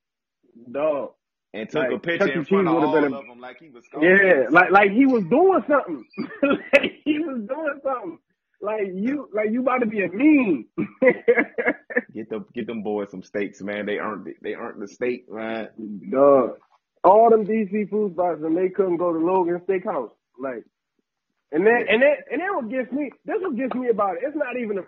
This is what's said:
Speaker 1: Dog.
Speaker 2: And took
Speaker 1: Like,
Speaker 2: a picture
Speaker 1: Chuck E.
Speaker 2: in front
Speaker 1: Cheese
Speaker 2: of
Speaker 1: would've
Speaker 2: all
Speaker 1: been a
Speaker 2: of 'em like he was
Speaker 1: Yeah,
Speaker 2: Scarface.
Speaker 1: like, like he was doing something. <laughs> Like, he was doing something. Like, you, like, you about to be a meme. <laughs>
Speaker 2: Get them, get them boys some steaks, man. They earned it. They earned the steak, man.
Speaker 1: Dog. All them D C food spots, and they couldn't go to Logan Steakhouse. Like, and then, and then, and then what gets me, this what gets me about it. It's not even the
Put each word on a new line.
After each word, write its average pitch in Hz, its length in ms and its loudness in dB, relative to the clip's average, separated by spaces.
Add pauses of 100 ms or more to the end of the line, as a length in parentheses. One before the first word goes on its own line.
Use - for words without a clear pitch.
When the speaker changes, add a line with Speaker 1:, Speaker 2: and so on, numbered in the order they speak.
(720)
Speaker 1:
Dog. 139 400 -4 (420)
Speaker 2:
And 107 160 -10
took 151 120 -4
Speaker 1:
Like, 127 120 -2
Speaker 2:
a 120 60 -6
picture 170 280 -2
Speaker 1:
Chuck - 80 -4
E. 170 40 -4
Speaker 2:
in 147 60 -6
front 196 220 2
Speaker 1:
Cheese - 20 0
Speaker 2:
of 160 60 2
Speaker 1:
would've 156 140 2
Speaker 2:
all 156 120 2
Speaker 1:
been 139 120 0
a 135 60 -10
Speaker 2:
of 120 120 -16
'em - 80 -20
like 127 200 -18
he 160 100 -20
was - 140 -20 (160)
Speaker 1:
Yeah, 180 200 6
Speaker 2:
Scarface. 147 340 4
Speaker 1:
like, 175 180 6
like 202 200 6
he 247 160 4
was 240 220 2
doing 339 380 4
something. 262 380 -2 (120)
<laughs> - 260 -6 (300)
Like, - 180 2 (120)
he 302 160 -2
was 269 280 -6
doing 277 360 -6
something. 233 360 -6 (420)
Like, 208 320 -4
you, 233 400 -4
like, 214 180 -2
you 247 100 -2
about 254 180 0
to 247 60 0
be 214 180 -2
a 175 80 -4
meme. 233 540 2 (120)
<laughs> - 1400 -2
Speaker 2:
Get 107 160 -12
them, 107 240 -8
get 117 140 -8
them 113 160 -8
boys 104 280 -4
some 92 120 -14
steaks, - 380 -8
man. 104 240 -6
They 101 140 -4
earned 98 280 -8
it. 69 140 -14
They 104 140 -8
earned 107 260 -12
the 101 60 -10
steak, 123 440 -8
man. 110 380 -8 (420)
Speaker 1:
Dog. 135 460 4 (460)
All 220 260 8
them 220 160 4
D 220 260 -2
C 208 140 -4
food 202 280 -4
spots, 165 300 -2
and 160 140 0
they 185 120 0
couldn't 185 280 0
go 175 160 -2
to 160 60 -4
Logan 175 480 0
Steakhouse. 185 440 -4 (260)
Like, 127 280 -10 (840)
and 170 140 0
then, 233 240 4
and 220 120 4
then, 285 140 6 (160)
and 262 100 -4
then 392 140 -4
what 240 140 -6
gets 254 220 -6
me, 277 200 -6 (140)
this 330 160 -6
what 349 140 -4
gets 254 200 -4
me 254 140 -2
about 196 280 0
it. 185 80 -6
It's 294 100 -8
not 254 260 -6
even 214 160 -6
the 175 100 -8